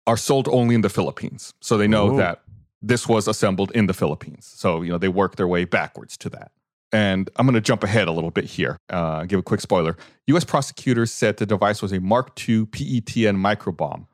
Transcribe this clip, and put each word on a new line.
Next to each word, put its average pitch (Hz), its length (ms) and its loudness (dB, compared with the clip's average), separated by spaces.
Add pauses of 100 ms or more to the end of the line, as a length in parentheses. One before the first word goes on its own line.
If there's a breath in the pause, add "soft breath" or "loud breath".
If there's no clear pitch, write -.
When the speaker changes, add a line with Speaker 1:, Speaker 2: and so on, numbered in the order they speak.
Speaker 1:
are 113 100 2
sold 139 320 0
only 120 260 4
in 117 80 4
the 101 80 2
Philippines. - 720 -6
So - 180 0
they 104 100 4
know 107 260 4
Speaker 2:
Ooh. - 40 0
Speaker 1:
that 90 240 -2 (400)
this 117 260 0
was 110 180 2
assembled 98 460 0
in 110 140 4
the 92 80 0
Philippines. - 600 -6
So, 85 280 -2
you 85 80 -4
know, 87 80 -2
they 95 100 0
work 92 280 0
their 92 120 0
way 87 160 2
backwards 80 540 -4
to - 120 -12
that. - 220 -18 (400)
And 98 440 2
I'm 120 100 4
gonna 120 140 4
jump 107 220 0
ahead 101 240 2
a 82 60 0
little 82 180 -2
bit 90 140 -2
here, 78 320 -4 (140)
uh, 80 340 -4
give 90 160 -2
a - 20 -2
quick - 180 -2
spoiler. 85 360 0 (320 loud breath)
U 147 80 4
S 170 80 2
prosecutors 120 680 -2
said 107 260 0
the 113 80 -4
device 104 360 0
was 101 100 -4
a 95 80 -2
Mark 110 360 0
two 110 300 0
P - 180 -8
E 127 160 -2
T 113 260 -2
N 98 100 2
microbomb, 92 760 -2